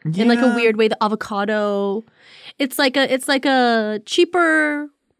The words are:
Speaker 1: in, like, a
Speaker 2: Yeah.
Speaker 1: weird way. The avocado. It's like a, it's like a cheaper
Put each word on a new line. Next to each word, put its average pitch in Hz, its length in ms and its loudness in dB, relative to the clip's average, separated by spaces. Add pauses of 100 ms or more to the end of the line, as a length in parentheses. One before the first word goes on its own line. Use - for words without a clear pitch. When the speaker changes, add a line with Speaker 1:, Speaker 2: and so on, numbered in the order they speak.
(160)
Speaker 1:
in, 226 120 2
like, 240 100 4
a 254 80 2
Speaker 2:
Yeah. 240 100 2
Speaker 1:
weird 226 220 2
way. 220 100 4
The 220 140 -2
avocado. 208 1040 -2 (540)
It's 269 200 -4
like 269 180 0
a, 269 160 0
it's 262 160 -4
like 277 160 0
a 233 600 0
cheaper 311 840 0 (320)